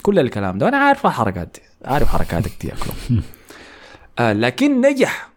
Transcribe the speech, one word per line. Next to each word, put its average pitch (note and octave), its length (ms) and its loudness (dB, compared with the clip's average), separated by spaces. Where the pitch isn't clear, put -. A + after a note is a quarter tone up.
كل G3+ 160 2
الكلام G2+ 400 -2
ده. D3 100 0
أنا C#4 80 0
عارف C#4 300 2
الحركات G2+ 480 -2
دي، - 340 -20
عارف C#3 200 4
حركاتك - 520 0
دي - 80 -8
يا - 60 -10
كلوب. - 460 -4
<laughs> - 960 -18
آه، A3 140 2
لكن B2+ 480 0
نجح C4+ 560 0